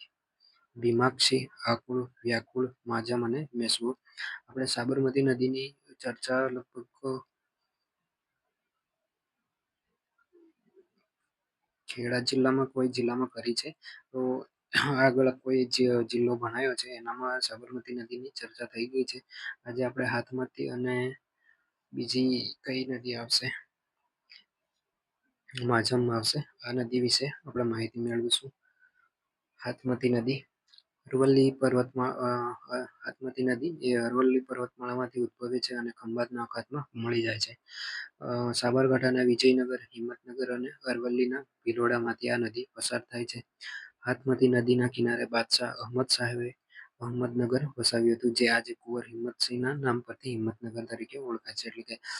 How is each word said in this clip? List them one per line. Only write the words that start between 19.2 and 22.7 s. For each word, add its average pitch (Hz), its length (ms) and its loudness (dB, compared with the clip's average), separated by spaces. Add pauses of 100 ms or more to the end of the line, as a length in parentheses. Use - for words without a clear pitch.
આજે 123 200 -4
આપણે 123 220 -2
હાથમતી 127 640 -4
અને 127 460 -2 (800)
બીજી 127 680 0
કઈ 131 220 -4